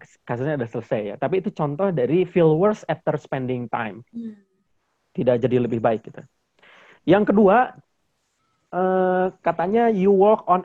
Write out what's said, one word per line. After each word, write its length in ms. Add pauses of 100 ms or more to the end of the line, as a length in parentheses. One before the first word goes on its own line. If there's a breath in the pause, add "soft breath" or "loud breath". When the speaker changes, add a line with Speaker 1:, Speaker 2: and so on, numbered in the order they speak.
(220)
Speaker 1:
kasusnya 400
udah 80
selesai 340
ya. 140
Tapi 240
itu 80
contoh 400
dari 340
feel 300
worse 320
after 320
spending 480
time. 480
Speaker 2:
Hmm. 240 (720)
Speaker 1:
Tidak 320
jadi 160
lebih 240
baik 240
gitu. 160 (800 soft breath)
Yang 320
kedua, 400 (960)
eh, 560 (160)
katanya 480
you 240
walk 320
on 200